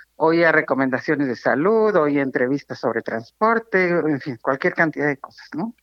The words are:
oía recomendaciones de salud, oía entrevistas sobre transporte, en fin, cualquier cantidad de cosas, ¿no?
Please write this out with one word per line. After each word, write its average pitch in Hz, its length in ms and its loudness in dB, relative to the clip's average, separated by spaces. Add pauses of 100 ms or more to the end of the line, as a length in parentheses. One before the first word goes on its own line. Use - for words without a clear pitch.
(140)
oía 165 380 4
recomendaciones 139 720 0
de 123 80 -2
salud, 196 640 2
oía 147 260 2
entrevistas 135 560 -2
sobre 113 240 -2
transporte, 196 840 -2
en 156 320 0
fin, 127 200 -8
cualquier 135 340 -2
cantidad 151 340 -2
de 139 80 -2
cosas, - 400 -18
¿no? 220 260 -6